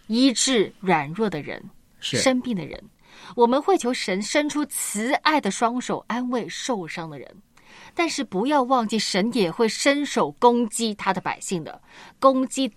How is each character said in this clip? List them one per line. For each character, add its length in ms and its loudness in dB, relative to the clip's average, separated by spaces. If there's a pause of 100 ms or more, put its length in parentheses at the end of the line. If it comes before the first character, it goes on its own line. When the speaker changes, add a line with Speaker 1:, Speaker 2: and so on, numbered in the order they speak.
Speaker 1:
医 260 4
治 460 2
软 340 0
弱 160 -2
的 140 -6
人， 200 -10 (360)
Speaker 2:
是。 180 -4
Speaker 1:
生 240 2
病 160 -4
的 80 -6
人。 160 -14 (540)
我 100 6
们 160 4
会 160 4
求 160 -2
神 260 -2
伸 300 0
出 160 -2
慈 560 -4
爱 180 2
的 120 -2
双 280 -2
手， 280 -4
安 240 -4
慰 180 -4
受 380 -6
伤 200 -8
的 120 -14
人。 120 -18 (640)
但 160 0
是 140 -4
不 240 -2
要 160 4
忘 240 2
记， 100 0
神 360 0
也 180 2
会 180 2
伸 340 2
手 280 0
攻 380 4
击 260 -4
他 180 -2
的 80 -6
百 180 -6
姓 240 -4
的， 160 -16 (400)
攻 280 4
击 300 -2